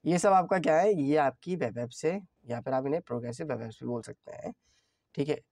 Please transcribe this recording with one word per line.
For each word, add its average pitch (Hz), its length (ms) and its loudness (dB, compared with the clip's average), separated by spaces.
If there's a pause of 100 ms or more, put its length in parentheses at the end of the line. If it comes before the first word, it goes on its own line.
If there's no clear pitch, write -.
ये 170 160 4
सब 196 140 6
आपका 185 260 4
क्या 156 180 4
है, 202 180 4
ये 143 240 2
आपकी 143 380 0
वेब 120 220 -4
एप्स 123 260 -8
है, 185 140 0 (260)
या 120 160 -6
फिर 131 120 -4
आप 131 120 0
इन्हें 156 180 -2
प्रोग्रेसिव 123 440 -8
वेब 117 140 -4
एप्स 113 200 -12
भी 123 60 -8
बोल 120 140 -4
सकते - 320 -16
हैं, - 200 -10 (640)
ठीक 143 140 -2
है। 147 100 -2 (120)